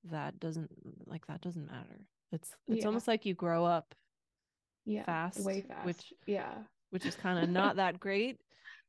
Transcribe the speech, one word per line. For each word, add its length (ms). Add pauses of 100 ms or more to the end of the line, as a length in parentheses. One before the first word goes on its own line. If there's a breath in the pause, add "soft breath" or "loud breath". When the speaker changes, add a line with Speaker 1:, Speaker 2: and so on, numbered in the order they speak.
Speaker 1:
"That 340
doesn't, 680
like, 200
that 140
doesn't 260
matter." 400 (240)
It's, 240 (140)
it's 160
Speaker 2:
Yeah. 0
Speaker 1:
almost 220
like 180
you 100
grow 300
up 300 (880)
Speaker 2:
Yeah, 200
Speaker 1:
fast, 300
Speaker 2:
way 260
fast. 440
Speaker 1:
which, 80 (120)
Speaker 2:
Yeah. 400 (260)
Speaker 1:
which 160
is 80
kinda 300
Speaker 2:
<laughs> 20
Speaker 1:
not 300
that 240
great, 400 (480 loud breath)